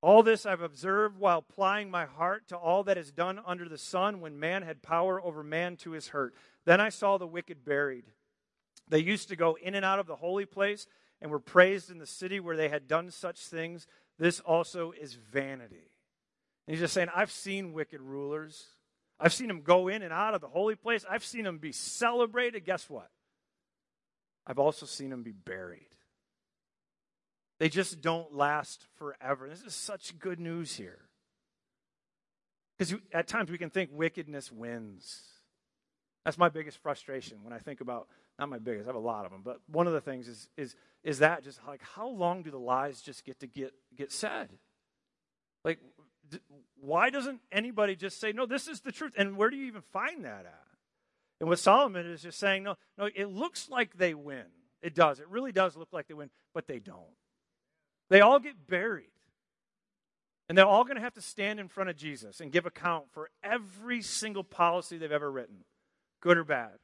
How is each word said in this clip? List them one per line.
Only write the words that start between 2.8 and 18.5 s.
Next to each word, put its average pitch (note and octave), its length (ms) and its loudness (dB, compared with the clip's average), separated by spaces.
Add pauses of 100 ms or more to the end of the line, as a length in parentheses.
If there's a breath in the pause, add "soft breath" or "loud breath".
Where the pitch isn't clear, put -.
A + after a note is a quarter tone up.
that F#3+ 140 2
is D3+ 140 -10
done F3+ 340 -2
under F3 240 -6
the D#3 80 -12
sun F#3+ 420 -2
when D#3 200 -12
man F3 220 -2
had D#3+ 220 -12
power F3+ 400 0
over D#3 200 -6
man E3 340 -4
to E3+ 140 -14
his D#3 180 -12
hurt. C3 260 -4 (300 soft breath)
Then F3+ 160 10
I G#3+ 80 2
saw G3 280 2
the F3+ 80 -4
wicked E3 380 -12
buried. C#3 420 -2 (840)
They D#3 100 6
used F#3 300 0
to F#3+ 60 -8
go E3 200 4
in E3+ 180 -8
and G3 120 -2
out G3 140 2
of G3 60 -2
the D#3+ 120 -10
holy F#3+ 280 -2
place G3+ 420 -2 (340 soft breath)
and D3+ 100 -8
were D3 80 0
praised F3+ 500 6
in F3 100 -18
the D3+ 60 -16
city F#3 360 -8
where E3+ 160 -4
they D#3 100 2
had C#3+ 200 -2
done E3 220 0
such - 380 -10
things. E3 400 -10 (320 soft breath)
This E3 200 4
also E3+ 520 0
is D3 240 -14
vanity." A#2 760 -8 (760)
And D#3 80 -2
he's D#3+ 60 0
just E3 120 0
saying, F3 220 2
"I've G3+ 160 2
seen G3 420 -8
wicked D#3 280 -8
rulers. C#3+ 680 -8 (520)